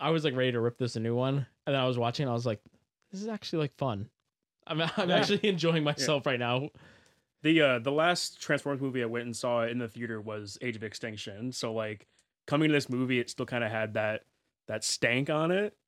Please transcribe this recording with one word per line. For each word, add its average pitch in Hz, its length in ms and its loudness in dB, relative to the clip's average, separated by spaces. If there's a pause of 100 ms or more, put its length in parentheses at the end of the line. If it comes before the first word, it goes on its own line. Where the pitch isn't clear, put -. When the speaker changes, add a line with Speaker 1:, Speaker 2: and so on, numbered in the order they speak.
Speaker 1:
I 147 100 2
was, 165 120 2
like, 135 140 0
ready 127 160 4
to 120 80 0
rip 120 180 0
this 123 160 -2
a 113 60 -2
new 117 160 0
one, 135 300 0 (200)
and 143 80 0
then - 20 2
I 131 120 2
was 123 100 0
watching, 120 260 0
and 127 60 0
I 117 40 0
was 120 120 -4
like, 110 140 -2 (500)
"This 190 120 -10
is 214 60 -8
actually, 202 320 -4
like, 147 160 -2
fun." 113 320 -2 (600)
I'm, 160 120 -2
<laughs> 165 160 -2
I'm 190 120 0
Speaker 2:
Yeah. 175 80 6
Speaker 1:
actually 202 320 2
enjoying 170 300 2
Speaker 2:
Yeah. - 20 2 (120)
Speaker 1:
myself 143 340 0
right 127 120 2
now. 123 320 0 (720)
Speaker 2:
The, 156 180 6
uh, 131 200 6
the 127 120 -2
last 170 480 0
Transformers 139 400 -2
movie 127 220 -2
I 117 40 0
went 117 180 -4
and 120 120 -8
saw 120 280 0
in 120 140 -2
the 117 100 -4
theater 113 320 -8
was 104 420 -10
Age 120 140 -4
of 107 80 -8
Extinction. 107 680 -8
So, 120 220 -6
like, 107 340 -6 (400)
coming 156 220 4
to 151 60 4
this 143 140 2
movie, 127 300 0
it 117 120 0
still 123 160 -4
kinda 120 220 -2
had 110 260 -2
that, 107 280 0 (460)
that 110 160 -4
stank 131 460 0
on 156 200 2
it. 202 260 -2 (120)